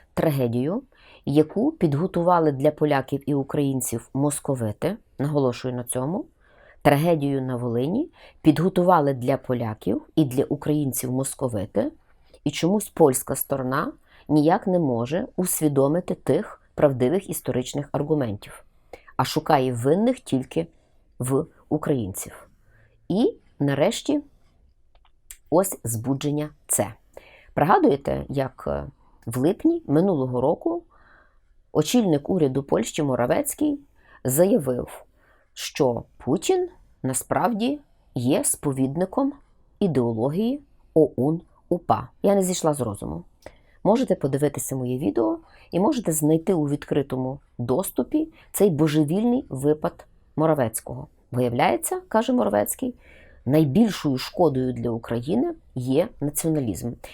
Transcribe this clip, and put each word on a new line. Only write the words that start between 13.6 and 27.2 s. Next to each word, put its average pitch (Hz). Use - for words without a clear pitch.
ніяк 156
не 180
може 139
усвідомити 156
тих -
правдивих 143
історичних 135
аргументів, 147
а 135
шукає 139
винних 175
тільки 156
в 135
українців. 131
І 240
нарешті 156
ось 180
збудження 139
це. -